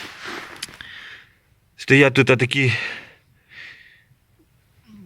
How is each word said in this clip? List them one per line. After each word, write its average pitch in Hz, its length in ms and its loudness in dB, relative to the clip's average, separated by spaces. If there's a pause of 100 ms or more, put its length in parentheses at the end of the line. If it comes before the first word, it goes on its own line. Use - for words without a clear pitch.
(1800)
Стоять 135 380 4
тут - 120 4
такі, 127 460 2 (2250)